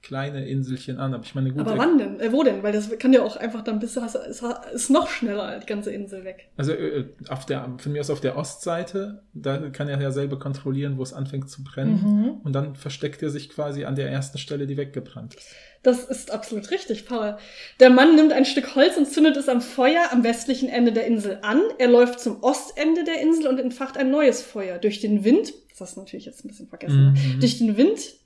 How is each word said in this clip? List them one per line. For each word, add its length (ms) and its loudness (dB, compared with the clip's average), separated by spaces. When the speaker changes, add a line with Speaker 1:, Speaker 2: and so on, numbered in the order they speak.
Speaker 1:
kleine 440 -8
Inselchen 540 -6
an. 140 -4
Aber 100 -8
ich 100 -20
meine, 200 -2
gut, 80 -4
Speaker 2:
Aber 100 -2
Speaker 1:
er 60 0
Speaker 2:
wann 200 4
denn? 220 -2
Äh, 140 -2
wo 100 2
denn? 180 2
Weil 120 -2
das 160 -4
kann 140 4
ja 80 8
auch 160 -4
einfach 240 -8
dann 180 -4
bis, 160 -8
ist, 500 -8
ist 160 -6
noch 180 4
schneller 540 -6
die 40 -20
ganze 280 -8
Insel 320 -12
weg. 320 -18
Speaker 1:
Also, 160 -2
äh, 320 -4
auf 160 -10
der, 320 -6
von 160 -8
mir 80 -4
aus 80 -6
auf 100 -4
der 160 -4
Ostseite, 880 -8
da 360 -6
kann 180 -8
er 140 -4
ja 100 -2
selber 280 -4
kontrollieren, 580 -6
wo 60 -6
es 100 -12
anfängt 360 -8
zu 140 -16
brennen. 400 0
Speaker 2:
Mhm. 260 2
Speaker 1:
Und 80 -4
dann 240 -4
versteckt 480 -8
er 60 -4
sich 200 -10
quasi 360 -8
an 100 -4
der 160 -4
ersten 280 -6
Stelle, 280 -8
die 80 -6
weggebrannt 600 -10
ist. 120 -20
Speaker 2:
Das 200 4
ist 280 -10
absolut 400 -8
richtig, 340 -6
Paul. 320 -6
Der 100 12
Mann 280 8
nimmt 160 8
ein 100 4
Stück 320 -2
Holz 220 4
und 100 2
zündet 300 4
es 100 -2
am 140 2
Feuer 400 2
am 140 2
westlichen 420 -2
Ende 240 2
der 160 -2
Insel 360 -2
an. 180 2
Er 80 4
läuft 320 6
zum 240 -6
Ostende 640 0
der 160 -4
Insel 260 2
und 100 0
entfacht 400 -6
ein 140 2
neues 300 4
Feuer. 380 -10
Durch 200 -2
den 240 0
Wind, 300 4
das 80 -20
hast 160 -16
du 60 -18
natürlich 240 -16
jetzt 180 -20
ein 60 -16
bisschen 180 -20
vergessen, 460 4
Speaker 1:
Mhm. 260 2
Speaker 2:
durch 180 4
den 200 2
Wind 220 4